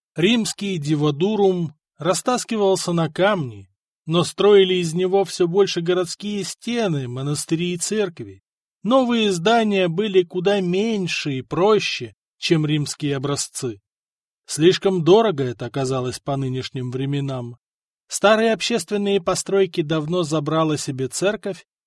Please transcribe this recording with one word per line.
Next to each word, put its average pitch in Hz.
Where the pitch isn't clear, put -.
Римский 202
диводурум 160
растаскивался 196
на 160
камни, 151
но 160
строили 190
из 170
него 185
все 180
больше 190
городские 180
стены, 185
монастыри 147
и 175
церкви. 170
Новые 233
здания 196
были 190
куда 185
меньше 180
и -
проще, 165
чем 156
римские 147
образцы. 135
Слишком 180
дорого 185
это 123
оказалось 127
по 139
нынешним 127
временам. 135
Старые 220
общественные 202
постройки 185
давно 160
забрала 156
себе 131
церковь, 196